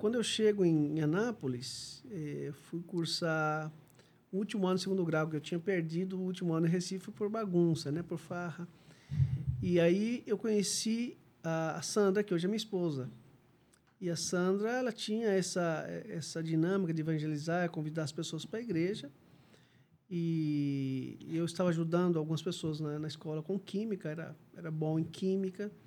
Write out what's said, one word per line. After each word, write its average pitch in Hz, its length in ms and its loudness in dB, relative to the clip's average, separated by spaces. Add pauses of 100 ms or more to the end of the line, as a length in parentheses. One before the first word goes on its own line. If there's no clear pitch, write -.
quando 220 160 2
eu 233 60 2
chego 208 440 4
em, 151 320 4
em - 20 2
Anápolis, 156 1080 -2
eh, 147 420 -6
fui 170 300 -10
cursar 160 920 -2 (580)
o 185 60 -4
último 208 300 0
ano 185 80 4
do 185 80 0
segundo 190 200 0
grau, 160 280 2
que 156 40 -2
eu 151 60 -2
tinha 170 180 -4
perdido 180 600 0
o 185 40 -2
último 180 300 0
ano 165 140 4
em 165 40 4
Recife 180 400 -2
por 208 200 -4
bagunça, 175 600 2
né, 160 120 -2
por 170 160 -6
farra. 175 500 -8 (960)
E 175 180 6
aí 202 460 4
eu 220 100 0
conheci 220 800 0 (260)
a, 160 340 0
a 151 40 -6
Sandra, 202 420 4
que 202 120 -2
hoje 170 100 2
é 180 40 2
minha 220 100 0
esposa. 165 500 -2 (920)
E 175 120 -4
a 165 60 -2
Sandra, 190 560 2
ela 254 200 0
tinha 226 360 -2
essa, 175 580 2 (200)
essa 165 360 -6
dinâmica 165 500 2
de 156 80 0
evangelizar, 156 680 0
convidar 156 320 -4
as 147 100 -4
pessoas 160 320 -6
pra 220 160 -8
igreja. 220 500 -2 (1000)
E 143 1040 0 (160)
eu 165 140 0
estava 180 240 2
ajudando 170 480 2
algumas 156 240 0
pessoas 165 360 -2
na, 151 200 -4
na 156 100 -4
escola 156 340 -6
com 190 160 -2
química, 196 520 -4
era, 156 260 -8 (180)
era 170 160 -10
bom 156 280 0
em 160 60 2
química. 190 680 -4 (140)